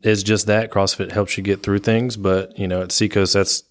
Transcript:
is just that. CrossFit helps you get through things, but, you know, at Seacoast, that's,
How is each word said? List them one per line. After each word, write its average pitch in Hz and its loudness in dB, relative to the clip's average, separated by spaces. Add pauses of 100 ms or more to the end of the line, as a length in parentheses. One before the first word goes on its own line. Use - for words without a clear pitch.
is 107 2
just 104 0
that. 110 2
CrossFit 95 0
helps 101 -2
you 98 -6
get 98 0
through 101 0
things, 113 0
but, 95 -2
you 98 -4
know, 90 -2
at 90 -4
Seacoast, 98 2
that's, - 0